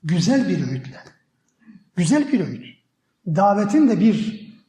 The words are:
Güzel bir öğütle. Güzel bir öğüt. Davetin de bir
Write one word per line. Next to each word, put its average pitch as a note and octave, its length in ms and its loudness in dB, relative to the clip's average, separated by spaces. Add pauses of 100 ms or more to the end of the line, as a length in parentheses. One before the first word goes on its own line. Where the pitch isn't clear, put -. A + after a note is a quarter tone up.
Güzel F#3 460 0
bir C#3+ 180 -2
öğütle. - 360 -10 (920)
Güzel A#3 360 0
bir F#3+ 160 0
öğüt. - 180 -12 (600)
Davetin G3+ 640 2
de G3+ 100 0
bir - 480 0 (220)